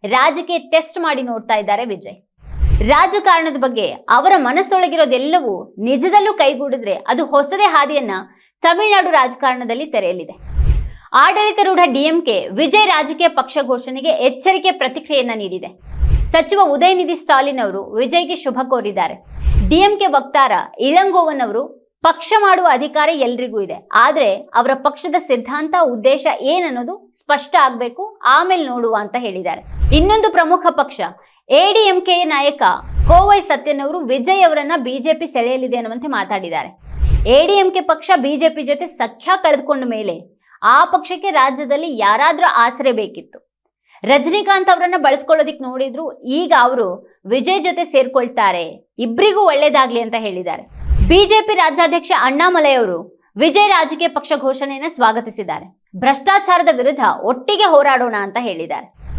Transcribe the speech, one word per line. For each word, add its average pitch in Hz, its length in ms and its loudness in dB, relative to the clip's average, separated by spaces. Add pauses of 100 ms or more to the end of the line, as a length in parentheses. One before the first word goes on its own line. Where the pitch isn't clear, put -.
ರಾಜಕೀಯ 311 520 -2
ಟೆಸ್ಟ್ 320 400 -4
ಮಾಡಿ 294 240 -4
ನೋಡ್ತಾ 233 320 -6
ಇದ್ದಾರೆ 208 300 -2
ವಿಜಯ್. - 380 -12 (680)
ರಾಜಕಾರಣದ 330 680 2
ಬಗ್ಗೆ 233 300 -2
ಅವರ 277 500 2
ಮನಸ್ಸೊಳಗಿರೋದೆಲ್ಲವೂ 302 1400 0
ನಿಜದಲ್ಲೂ 339 540 2
ಕೈಗೂಡಿದ್ರೆ 277 640 -2
ಅದು 254 320 -2
ಹೊಸದೇ 294 380 0
ಹಾದಿಯನ್ನ 285 460 0 (520)
ತಮಿಳುನಾಡು 359 480 2
ರಾಜಕಾರಣದಲ್ಲಿ 254 760 -2
ತೆರೆಯಲಿದೆ. 185 460 -4 (800)
ಆಡಳಿತಾರೂಢ 381 720 4
ಡಿ 277 180 -2
ಎಂ 330 200 0
ಕೆ 220 260 -2
ವಿಜಯ್ 311 380 2
ರಾಜಕೀಯ 311 420 0
ಪಕ್ಷ 311 380 -2
ಘೋಷಣೆಗೆ 254 420 -6
ಎಚ್ಚರಿಕೆ 349 600 0
ಪ್ರತಿಕ್ರಿಯೆಯನ್ನ 254 640 -4
ನೀಡಿದೆ. 185 560 -12 (340)
ಸಚಿವ 330 400 0
ಉದಯನಿಧಿ 339 500 2
ಸ್ಟಾಲಿನ್ 269 440 0
ಅವರು 214 340 -6
ವಿಜಯ್ಗೆ 285 420 -2
ಶುಭ 254 240 -6 (120)
ಕೋರಿದ್ದಾರೆ. 202 440 -2 (540)
ಡಿ 311 80 4
ಎಂ 403 220 4
ಕೆ 392 80 0
ವಕ್ತಾರ 277 460 2 (260)
ಇಳಂಗೋವನ್ 311 640 2
ಅವರು, 233 280 -4 (340)
"ಪಕ್ಷ - 380 0
ಮಾಡುವ 370 300 2
ಅಧಿಕಾರ 294 420 0
ಎಲ್ರಿಗೂ 247 480 -4
ಇದೆ, 180 320 -10
ಆದ್ರೆ 247 420 2
ಅವರ 240 400 -2
ಪಕ್ಷದ 285 440 -4
ಸಿದ್ಧಾಂತ, 294 640 -4
ಉದ್ದೇಶ 269 440 0 (140)
ಏನನ್ನೋದು 294 760 -4
ಸ್ಪಷ್ಟ 285 440 -2
ಆಗ್ಬೇಕು, 254 640 -2
ಆಮೇಲೆ 330 400 2
ನೋಡುವ" 240 360 -2
ಅಂತ 208 180 -10
ಹೇಳಿದ್ದಾರೆ. 185 440 -8 (340)
ಇನ್ನೊಂದು 415 360 4
ಪ್ರಮುಖ 349 380 2
ಪಕ್ಷ 285 300 -4 (480)
ಎ 349 240 4
ಡಿ 427 160 4
ಎಂ 370 120 2
ಕೆ 359 240 0
ನಾಯಕ 285 380 -2 (460)
ಕೋವೈ 392 320 6
ಸತ್ಯನ್ 294 400 -2
ಅವರು 302 180 -4
ವಿಜಯ್ 285 460 2
ಅವರನ್ನ 302 320 0
ಬಿ 254 220 -6
ಜೆ 302 140 -2
ಪಿ 311 140 -2
ಸೆಳೆಯಲಿದೆ 254 500 -2
ಅನ್ನುವಂತೆ 233 320 -8
ಮಾತಾಡಿದ್ದಾರೆ. 190 800 -6 (380)
ಎ 285 180 4
ಡಿ 392 60 0
ಎಂ 381 180 4
ಕೆ 381 100 -2
ಪಕ್ಷ 320 360 -4
ಬಿ 285 200 -2
ಜೆ 320 120 0
ಪಿ 311 140 -4
ಜೊತೆ 285 240 -4
ಸಖ್ಯ 240 460 -4 (100)
ಕಳೆದುಕೊಂಡ 277 440 0
ಮೇಲೆ 208 540 -8 (220)
ಆ 262 220 6
ಪಕ್ಷಕ್ಕೆ 359 460 -4
ರಾಜ್ಯದಲ್ಲಿ 277 680 -2
ಯಾರಾದ್ರೂ 240 480 2 (100)
ಆಸರೆ 254 360 0
ಬೇಕಿತ್ತು. - 580 -10 (540)
ರಜನಿಕಾಂತ್ 370 640 2
ಅವರನ್ನ 349 260 2
ಬಳಸ್ಕೊಳ್ಳೋದಿಕ್ 302 640 0
ನೋಡಿದ್ರು, 262 600 -8
ಈಗ 294 380 -2
ಅವರು 240 640 -2
ವಿಜಯ್ 277 360 0
ಜೊತೆ 349 220 -2
ಸೇರ್ಕೊಳ್ತಾರೆ, 240 1120 -2
ಇಬ್ರಿಗೂ 359 420 0
ಒಳ್ಳೇದಾಗ್ಲಿ 277 600 2
ಅಂತ 226 180 -6
ಹೇಳಿದ್ದಾರೆ. 185 440 -8 (460)
ಬಿ 381 180 6
ಜೆ 427 200 4
ಪಿ 427 80 0
ರಾಜ್ಯಾಧ್ಯಕ್ಷ 330 640 0
ಅಣ್ಣಾಮಲೈ 294 540 2
ಅವರು 190 500 -2 (140)
ವಿಜಯ್ 330 320 4
ರಾಜಕೀಯ 320 400 0
ಪಕ್ಷ 294 320 -4
ಘೋಷಣೆಯನ್ನ 269 480 -6
ಸ್ವಾಗತಿಸಿದ್ದಾರೆ. 220 920 -4 (160)
ಭ್ರಷ್ಟಾಚಾರದ 349 800 2
ವಿರುದ್ಧ 269 240 -2 (220)
ಒಟ್ಟಿಗೆ 302 420 0
ಹೋರಾಡೋಣ 277 540 2
ಅಂತ 196 220 -6
ಹೇಳಿದ್ದಾರೆ. 170 540 -10 (240)